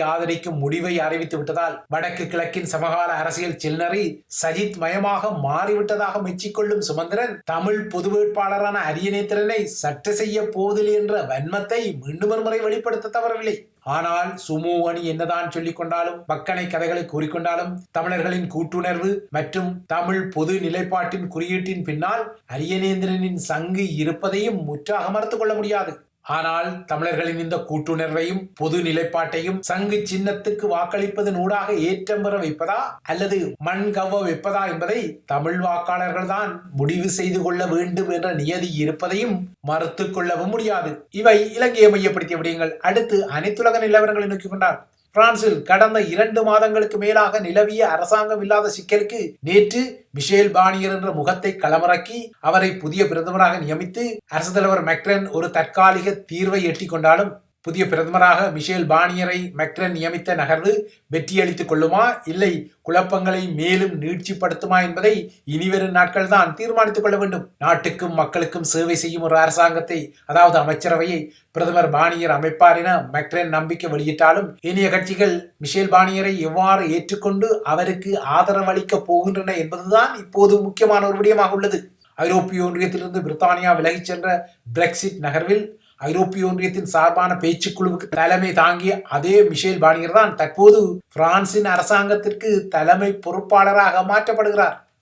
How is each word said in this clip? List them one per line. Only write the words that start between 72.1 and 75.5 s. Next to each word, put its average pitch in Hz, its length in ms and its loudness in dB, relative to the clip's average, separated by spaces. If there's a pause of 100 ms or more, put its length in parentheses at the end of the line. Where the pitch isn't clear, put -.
அமைப்பார் 165 440 6
என 180 140 2 (200)
மெக்ரன் 160 420 -2
நம்பிக்கை 160 340 -4
வெளியிட்டாலும் 156 560 2 (220)
ஏனைய 190 260 2
கட்சிகள் 185 400 2 (300)